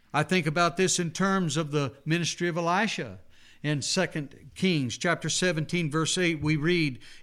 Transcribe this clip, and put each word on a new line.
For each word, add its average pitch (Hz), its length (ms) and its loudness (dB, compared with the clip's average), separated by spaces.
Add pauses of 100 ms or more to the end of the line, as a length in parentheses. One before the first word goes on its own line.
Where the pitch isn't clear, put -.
(140)
I 147 100 2
think 185 220 2
about 170 300 2
this 185 240 2
in 170 120 -2
terms 190 440 0
of 156 160 -2
the 143 220 0 (100)
ministry 170 460 0
of 160 80 -2
Elisha. 170 600 -2 (440)
In 147 180 0
Second 160 540 -2 (180)
Kings 151 440 0
chapter 165 320 -2
seventeen, 165 600 0
verse 156 280 0
eight, 170 240 0
we 151 160 2
read, 151 420 2 (240)